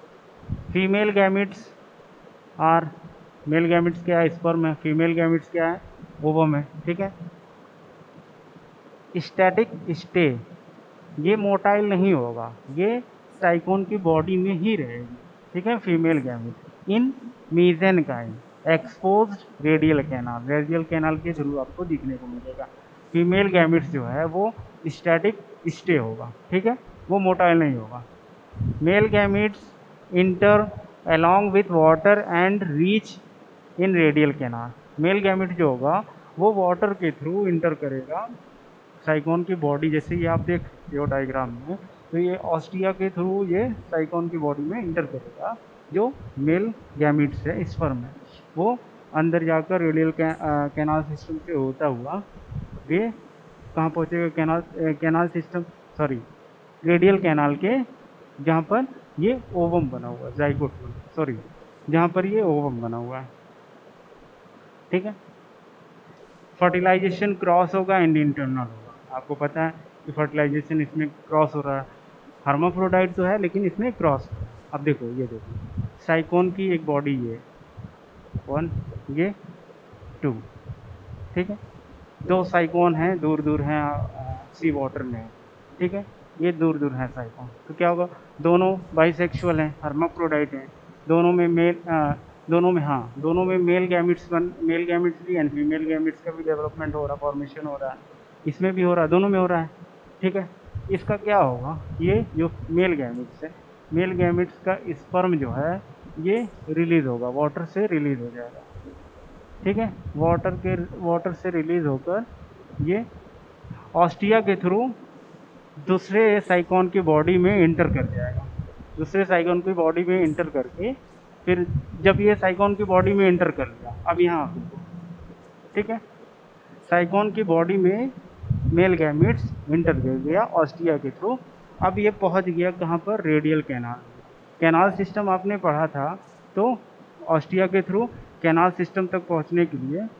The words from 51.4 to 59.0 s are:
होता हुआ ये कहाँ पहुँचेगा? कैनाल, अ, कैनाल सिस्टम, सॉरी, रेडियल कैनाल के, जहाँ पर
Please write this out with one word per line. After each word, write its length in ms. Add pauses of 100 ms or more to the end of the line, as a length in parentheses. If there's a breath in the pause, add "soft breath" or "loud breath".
होता 320
हुआ 380 (680)
ये 220 (640)
कहाँ 140
पहुँचेगा? 400
कैनाल, 320
अ, 40 (120)
कैनाल 500
सिस्टम, 360 (340)
सॉरी, 240 (640)
रेडियल 360
कैनाल 340
के, 240 (640)
जहाँ 200
पर 260 (320)